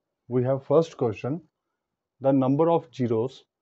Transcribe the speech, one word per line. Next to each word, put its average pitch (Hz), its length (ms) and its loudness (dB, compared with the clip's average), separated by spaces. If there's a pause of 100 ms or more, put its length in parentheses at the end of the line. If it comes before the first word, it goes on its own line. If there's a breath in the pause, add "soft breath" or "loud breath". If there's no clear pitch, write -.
(280)
we 123 160 0
have 135 200 -4
first 160 320 0
question, 123 440 -4 (800)
the 135 100 2
number 139 400 2
of 165 140 0 (100)
zeros 117 480 -4 (200)